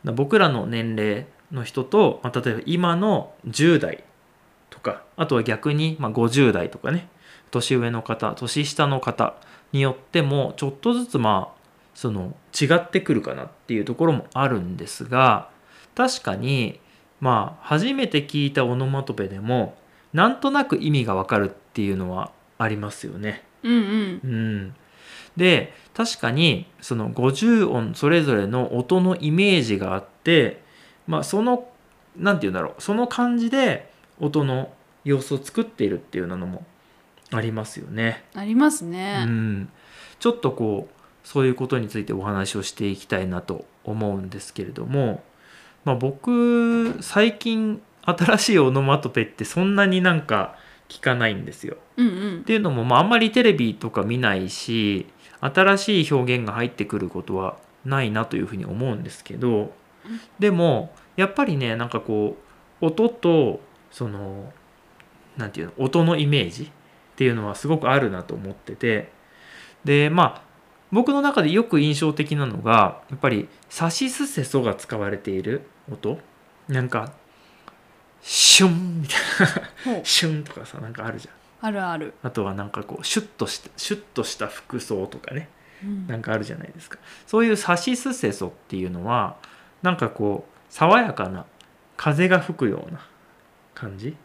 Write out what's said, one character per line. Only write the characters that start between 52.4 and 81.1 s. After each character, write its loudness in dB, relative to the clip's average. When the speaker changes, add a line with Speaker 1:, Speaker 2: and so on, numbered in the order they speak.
Speaker 1:
っ -14
て 0
い 4
う 2
の 0
も、 0
ま 6
あ、 10
あ 8
ん 4
ま 6
り 4
テ 4
レ 8
ビ 0
と -6
か 0
見 0
な 2
い -4
し、 -2
新 4
し 2
い 0
表 2
現 -4
が -6
入 -2
っ -6
て -4
く -6
る -4
こ -8
と -6
は -4
な 0
い -2
な -2
と -6
い 0
う -2
ふ -12
う -10
に -8
思 -4
う -4
ん -8
で -10
す -18
け -14
ど、 -2
Speaker 2:
う -16
ん。 -10
Speaker 1:
で 4
も、 2
や 4
っ -6
ぱ 0
り 0
ね、 -2
な -4
ん -10
か -4
こ -2
う、 0
音 2
と、 2
そ -8
の、 -10
な -6
ん -10
て -10
い -6
う -14
の、 -16
音 2
の 4
イ 0
メ 2
ー -4
ジ -12
っ -14
て 2
い 6
う 2
の -4
は -6
す -8
ご 2
く 0
あ 6
る 0
な -6
と -10
思 -10
っ -12
て -16
て、 -2
で、 4
ま 2
あ、 -20
僕 4
の 2
中 2
で 2
よ 4
く 4
印 2
象 0
的 -2
な 0
の -4
が、 4
や -10
っ -16
ぱ 2
り 0
「さ -2
し -2
す -4
せ -4
そ」 0
が 0
使 -10
わ -4
れ -4
て -6
い -2
る -4
音。 -6
な 0
ん -4
か、 -4
シ 6
ュ 8
ン -2
み -4
た -2
い 0
な。 0
Speaker 2:
ほ -4
う。 -8
Speaker 1:
シ 2
ュ -2
ン -8
と -18
か -14
さ、 -16
な -10
ん -14
か -10
あ -4